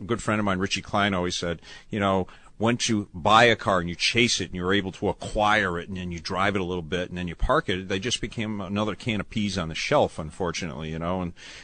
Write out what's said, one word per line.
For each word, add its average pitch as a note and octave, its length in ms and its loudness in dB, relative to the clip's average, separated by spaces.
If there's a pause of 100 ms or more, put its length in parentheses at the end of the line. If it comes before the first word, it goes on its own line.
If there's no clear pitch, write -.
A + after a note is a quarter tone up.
good A2+ 200 -2
friend G#2+ 160 2
of G#2+ 40 0
mine, F#2+ 140 2
Richie G2 240 -2
Klein, G2+ 320 0
always F2+ 220 -2
said, E2+ 260 -4 (260)
you A2 120 -4
know, G2 260 2 (340)
once A#2 280 0
you G#2 260 0
buy G#2 300 8
a A#2 100 8
car G2+ 240 2
and F2 100 0
you F2 60 -4
chase A#2 460 2
it F2+ 60 -2
and - 100 -12
you're F2+ 180 2
able F#2+ 160 0
to - 180 -2
acquire G#2 720 2
it E2+ 100 -8
and F#2+ 80 -10
then F2+ 140 -6
you E2+ 80 -6
drive F#2+ 380 0
it G2 40 0
a F#2 40 -2
little F2 180 -4
bit F2 260 -4
and F2+ 80 -10
then F2+ 120 -6
you E2 80 -8
park D3 320 0
it, F#2+ 200 -4
they G2 120 -2
just A2+ 200 -4
became G#2+ 400 -6
another G2+ 360 -2
can G#2+ 240 -2
of - 100 -8
peas G#2 260 -2
on E2 120 -2
the D#2+ 80 -6
shelf, B2 420 0
unfortunately, D#2+ 720 -6
you D#2+ 80 -6
know, F2+ 240 -2
and, F2 120 -8 (300)